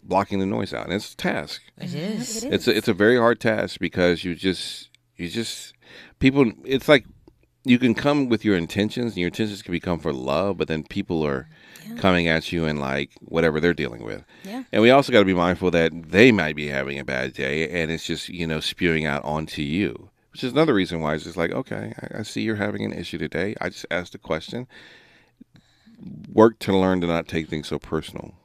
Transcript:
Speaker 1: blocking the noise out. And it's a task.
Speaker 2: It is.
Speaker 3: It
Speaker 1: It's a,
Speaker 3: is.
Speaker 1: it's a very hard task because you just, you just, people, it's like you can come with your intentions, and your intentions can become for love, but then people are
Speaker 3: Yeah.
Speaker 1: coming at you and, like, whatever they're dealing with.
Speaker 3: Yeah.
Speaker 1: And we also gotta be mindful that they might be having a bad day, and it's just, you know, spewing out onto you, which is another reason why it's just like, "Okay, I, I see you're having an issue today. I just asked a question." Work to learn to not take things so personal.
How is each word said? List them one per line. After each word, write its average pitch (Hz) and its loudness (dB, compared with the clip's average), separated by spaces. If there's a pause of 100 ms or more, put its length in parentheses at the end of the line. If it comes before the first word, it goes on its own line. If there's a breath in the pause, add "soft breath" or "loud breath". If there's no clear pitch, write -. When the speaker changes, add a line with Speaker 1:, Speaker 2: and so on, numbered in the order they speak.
Speaker 1:
blocking 98 0
the 95 0
noise 104 -2
out. 57 -6
And 82 -6
it's - -6
a - -20
task. - -6 (180)
Speaker 2:
It - -10
is. 214 -8
Speaker 3:
It 277 -4
Speaker 1:
It's - 0
a, 120 4
Speaker 3:
is. 95 2
Speaker 1:
it's 110 -2
a 113 2
very 107 4
hard 117 2
task 107 -2
because 87 2
you 87 -4
just, - -4 (280)
you 87 -6
just, - -8 (460 loud breath)
people, 131 6 (140)
it's 131 -2
like 143 6 (580)
you 123 6
can 120 4
come 143 0
with 113 0
your 104 4
intentions, 104 -2
and - -8
your 87 0
intentions 104 -4
can - -10
become 87 -2
for 80 -4
love, 73 -2
but 85 -2
then 78 -4
people 87 -4
are 67 -4 (400 loud breath)
Speaker 3:
Yeah. - -14
Speaker 1:
coming 87 2
at 80 0
you 85 0
and, 76 -2
like, 69 -4 (100)
whatever 80 0
they're 85 4
dealing 60 -6
with. 52 -12 (200 loud breath)
Speaker 3:
Yeah. 233 -12 (100)
Speaker 1:
And 110 4
we 117 8
also 135 6
gotta 107 8
be 92 2
mindful 87 2
that 82 2 (200)
they 113 10
might 80 2
be 73 -4
having 69 -4
a 65 -8
bad 65 -4
day, 71 -2
and 85 -2
it's 80 -6
just, 82 -6
you 85 -6
know, 78 -2
spewing 80 0
out 71 -2
onto 78 -6
you, 76 -4 (240)
which - -12
is 127 -4
another 151 2
reason 87 0
why 76 -2
it's 78 -6
just 85 -12
like, 85 -2
"Okay, 110 -8
I, - -12
I 110 -8
see 110 -6
you're 110 -2
having 104 -4
an 107 -6
issue 87 -10
today. 82 -4
I 90 -4
just - -16
asked 90 -6
a - -14
question." 92 -8 (1700 loud breath)
Work 110 8
to 98 0
learn 92 4
to 85 0
not 82 0
take 82 -4
things 78 -6
so 71 -4
personal. - -8 (120)